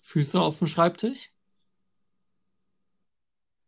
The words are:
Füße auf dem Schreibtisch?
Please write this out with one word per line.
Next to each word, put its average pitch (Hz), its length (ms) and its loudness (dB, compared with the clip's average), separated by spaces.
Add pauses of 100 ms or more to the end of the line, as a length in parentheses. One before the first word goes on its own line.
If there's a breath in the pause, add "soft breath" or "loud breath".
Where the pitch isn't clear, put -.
Füße 156 400 0
auf 156 180 0
dem 170 100 0
Schreibtisch? 175 640 0 (2500)